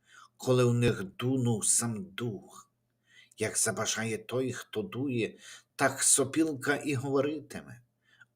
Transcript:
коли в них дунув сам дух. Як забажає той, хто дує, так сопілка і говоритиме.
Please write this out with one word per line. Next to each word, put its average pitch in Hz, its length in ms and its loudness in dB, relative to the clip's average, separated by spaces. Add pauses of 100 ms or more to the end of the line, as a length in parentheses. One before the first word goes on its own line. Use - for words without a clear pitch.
(380)
коли 127 280 4
в 120 80 4
них 117 300 4
дунув 120 640 0
сам 110 400 0
дух. - 640 -10 (680)
Як 107 200 -2
забажає 110 600 -2
той, 123 360 -2
хто - 280 -6
дує, 113 560 -2 (380)
так - 280 0
сопілка 139 720 2
і 139 180 -4
говоритиме. 139 880 -2 (540)